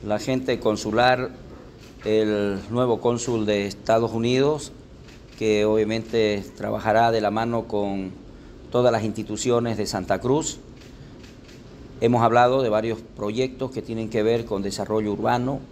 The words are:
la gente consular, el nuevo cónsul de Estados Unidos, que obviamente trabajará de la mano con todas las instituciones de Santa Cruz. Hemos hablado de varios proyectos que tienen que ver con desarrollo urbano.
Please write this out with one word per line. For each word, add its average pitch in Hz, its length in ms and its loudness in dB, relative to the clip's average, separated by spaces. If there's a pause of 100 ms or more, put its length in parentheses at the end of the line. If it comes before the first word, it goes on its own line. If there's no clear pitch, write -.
la 104 120 0
gente 131 420 -2
consular, 120 680 2 (720)
el 107 540 2 (100)
nuevo 120 320 0
cónsul 117 460 0
de 101 200 2
Estados 113 460 0
Unidos, 131 580 0 (680)
que 107 260 2
obviamente 107 800 2 (140)
trabajará 110 520 2
de 113 120 0
la 101 80 2
mano 113 380 -2
con 98 420 -4 (600)
todas 123 220 4
las 110 100 0
instituciones 110 760 -2
de 101 80 -2
Santa 92 320 -2
Cruz. 143 400 0 (1400)
Hemos 117 200 4
hablado 123 380 6
de 123 80 2
varios 110 300 0 (180)
proyectos 123 540 -4
que 113 100 -6
tienen 110 300 -6
que 110 120 0
ver 113 220 2
con 98 160 -4
desarrollo 104 540 -2
urbano. 120 460 -2 (120)